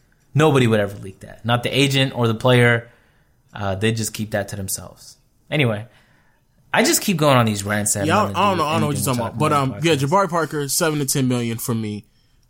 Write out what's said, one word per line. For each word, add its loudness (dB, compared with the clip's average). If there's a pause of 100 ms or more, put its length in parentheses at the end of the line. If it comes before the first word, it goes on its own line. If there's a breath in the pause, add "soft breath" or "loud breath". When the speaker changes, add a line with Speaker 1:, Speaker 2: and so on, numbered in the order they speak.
(340)
Speaker 1:
Nobody 6
would 4
ever -4
leak -16
that. -20
Not 0
the -4
agent 2
or 0
the 0
player. 4 (640 soft breath)
Uh, -4
they 0
just -4
keep -8
that -4
to -10
themselves. -12 (320)
Anyway, -2 (880 soft breath)
I 2
just 0
keep -2
going 4
on 4
these -2
rants. -2
That -2
Speaker 2:
Yeah, 2
I, 0
Speaker 1:
have -6
Speaker 2:
I 2
don't 0
Speaker 1:
nothing -2
Speaker 2:
know. 0
Speaker 1:
to -2
Speaker 2:
I -2
don't 0
know 0
what -2
Speaker 1:
do -4
Speaker 2:
you're -4
talking -2
Speaker 1:
with -4
Speaker 2:
about. -10
But, 0
Speaker 1:
talking 2
Speaker 2:
um, 0
Speaker 1:
about -8
Speaker 2:
yeah, 4
Speaker 1:
podcasts. 0
Speaker 2:
Jabari 2
Parker, -2
seven 0
to 0
ten 0
million -2
for -4
me. -6 (440)